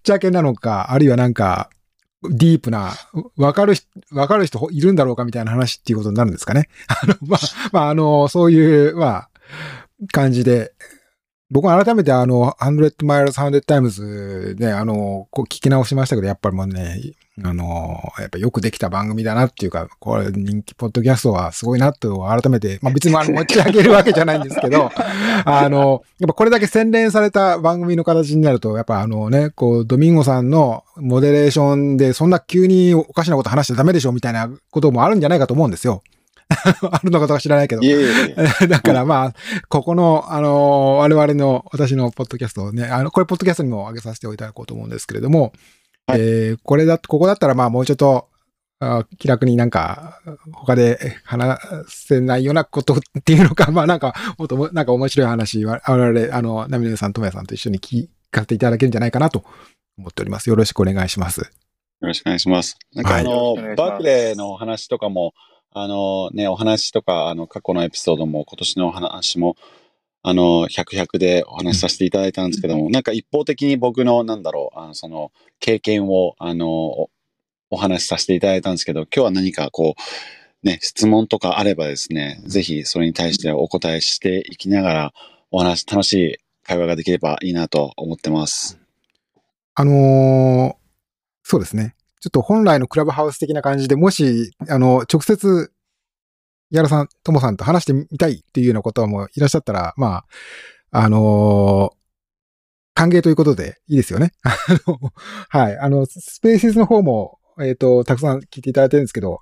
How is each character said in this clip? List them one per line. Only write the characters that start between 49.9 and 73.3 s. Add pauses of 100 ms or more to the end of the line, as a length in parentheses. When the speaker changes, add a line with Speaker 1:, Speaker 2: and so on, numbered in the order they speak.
Speaker 1:
他
で
話 (280)
せ
な
い
よ
う
な
こ
と
っ (260)
て
い
う
の
か、
<laughs>
ま
あ
な
ん
か、 (240)
も
っ
と
も、
な
ん
か
面
白
い
話、
わ-、
我
々、
あ
の、
ナ
ミ
ネ
さ
ん、
ト
モ
ヤ
さ
ん
と
一
緒
に
聞 (220)
か
せ
て
い
た
だ
け
る
ん
じ
ゃ
な
い
か
な
と (540)
思
っ
て
お
り
ま
す。
よ
ろ
し
く
お
願
い
し
ま
す。
Speaker 2:
よ (640)
ろ
し
く
お
願
い
し
ま
す。 (180)
な
ん
か
あ
の、
Speaker 1:
は
い。
Speaker 3:
よ
ろ
し
く
お
願
い
し
ま
す。
Speaker 2:
バ
ー
ク
レ
ー
の
お
話
と
か
も、 (380)
あ
の
ね、
お
話
と
か、
あ
の、
過
去
の
エ
ピ
ソ
ー
ド
も、
今
年
の
お
話
も、 (680)
あ
の、
百
百
で
お
話
し
さ
せ
て
い
た
だ
い
た
ん
で
す
け
ど
も、
Speaker 1:
う
ん。
Speaker 2:
な
ん
か
一